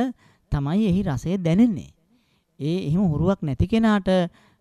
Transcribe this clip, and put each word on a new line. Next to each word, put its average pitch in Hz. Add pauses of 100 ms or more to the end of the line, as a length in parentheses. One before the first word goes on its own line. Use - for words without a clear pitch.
(520)
තමයි 147
එහි 180
රසය 175
දැනෙන්නේ. 175 (720)
ඒ 156
එහෙම 165
හුරුවක් 165
නැති 147
කෙනාට 214 (520)